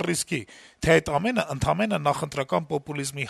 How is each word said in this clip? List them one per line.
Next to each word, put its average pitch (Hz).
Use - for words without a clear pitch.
ռիսկի, 160
թե -
այդ 160
ամենը 226
ընդամենը 175
նախընտրական 147
պոպուլիզմի 139